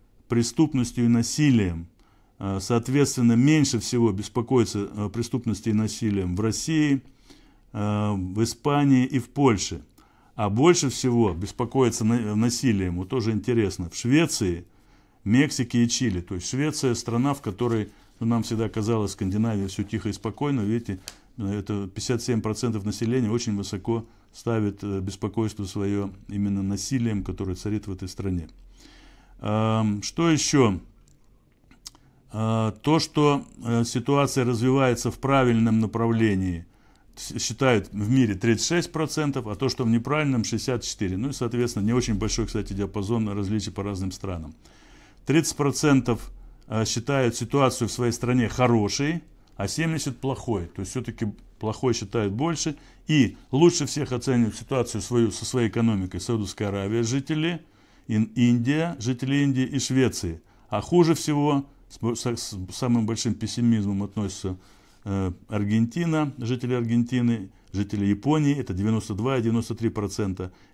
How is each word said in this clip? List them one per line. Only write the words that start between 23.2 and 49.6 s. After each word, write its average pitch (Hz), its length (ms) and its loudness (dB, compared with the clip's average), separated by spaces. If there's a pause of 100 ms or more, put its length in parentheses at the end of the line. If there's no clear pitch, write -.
очень 113 260 -2
высоко 107 480 -4 (260)
ставит, 107 540 -2
э, 98 160 -4
беспокойство 101 640 -4
своё 101 460 -4 (180)
именно 101 340 -2
насилием, 104 640 -2
которое 92 300 -6
царит 104 320 -6
в 98 60 -8
этой 92 140 -10
стране. 87 420 -6 (920)
Ам, 107 640 0
что 170 280 0
ещё? 127 500 4 (1500)
А, 110 420 0 (100)
то, 156 160 4
что, 147 440 2 (220)
э, 117 200 2
ситуация 131 600 0
развивается 123 640 2
в - 80 -8
правильном 117 640 4
направлении, 107 880 0 (480)
с-, - 240 -10
считают 117 540 0
в 104 180 -2
мире 123 240 4
тридцать 113 320 2
шесть 170 260 -2
процентов, 143 540 -2
а 104 80 -6
то, 127 160 -2
что - 140 -4
в 113 40 0
неправильном, 131 560 2
шестьдесят 117 380 -2
четыре. 92 340 -4
Ну 127 140 -4
и, - 20 -8
соответственно, 120 540 -2
не 117 80 2
очень 120 220 0
большое, 107 300 -2
кстати, 101 280 -6
диапазон 101 560 -2
различий 101 420 -4
по 101 100 -8
разным 95 300 -4
странам. 85 420 -10 (680)
Тридцать 160 320 0
процентов, 135 760 2 (360)
э, 110 180 -2
считают 120 520 0
ситуацию 123 520 0
в - 40 -6
своей 120 200 -2
стране 120 380 0
хорошей, 127 720 2 (340)
а 101 100 -4